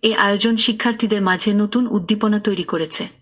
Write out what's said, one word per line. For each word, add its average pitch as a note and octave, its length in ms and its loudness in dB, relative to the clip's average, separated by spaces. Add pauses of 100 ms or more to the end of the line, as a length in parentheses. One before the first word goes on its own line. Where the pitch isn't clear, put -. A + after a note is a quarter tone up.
এ A3 160 2
আয়োজন G3+ 400 2
শিক্ষার্থীদের A3 640 0
মাঝে F#3 320 2
নতুন G#3 340 2
উদ্দীপনা G#3+ 520 0
তৈরি G3 260 -2
করেছে। E3 380 -2 (180)